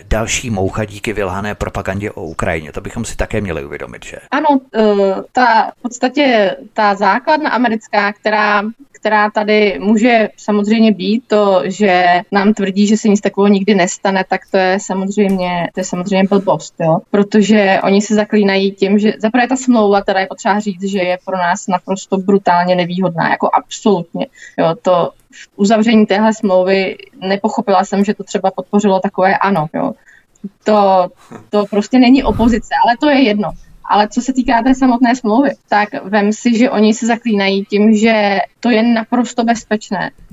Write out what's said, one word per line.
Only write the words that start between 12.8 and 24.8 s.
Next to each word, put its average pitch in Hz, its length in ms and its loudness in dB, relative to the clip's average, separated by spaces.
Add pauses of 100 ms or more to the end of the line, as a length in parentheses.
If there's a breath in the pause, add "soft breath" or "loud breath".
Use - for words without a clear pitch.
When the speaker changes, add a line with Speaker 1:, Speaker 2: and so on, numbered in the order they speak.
Speaker 2:
že 214 100 2
se 220 120 -2
nic 208 120 2
takového 202 320 2
nikdy 196 220 2
nestane, 190 540 0
tak 190 120 -2 (100)
to - 60 -2
je 185 240 2
samozřejmě, 190 960 -2
to 185 60 -6
je 185 40 -4
samozřejmě 190 460 -2
blbost, 185 500 -2
jo? 160 180 2 (120)
Protože 202 720 2
oni 196 180 2
se 214 140 -4
zaklínají 196 580 0
tím, 196 260 0
že 214 200 0
zaprvé 247 300 0
ta 262 80 -2
smlouva, 214 440 2
teda 196 200 -2
je 190 60 -2
potřeba 190 340 -2
říct, 196 220 -6
že 196 160 -4
je 180 260 -2
pro 190 120 -6
nás 180 300 -2
naprosto 190 520 -4
brutálně 180 580 2
nevýhodná, 175 540 -2
jako - 220 -2
absolutně, - 760 -2 (320 loud breath)
jo? 165 240 0